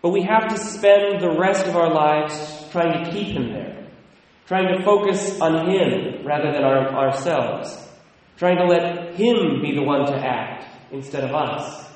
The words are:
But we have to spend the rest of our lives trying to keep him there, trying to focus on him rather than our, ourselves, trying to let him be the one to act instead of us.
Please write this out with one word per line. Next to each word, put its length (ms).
But 100
we 120
have 260
to 80
spend 640
the 180
rest 280
of 100
our 160
lives 760
trying 340
to 60
keep 260
him 160
there, 340
trying 320
to 60
focus 560
on 280
him 560
rather 280
than 120
our, 240
ourselves, 880
trying 180
to 80
let 520
him 440
be 140
the 80
one 240
to 100
act 480
instead 340
of 100
us. 600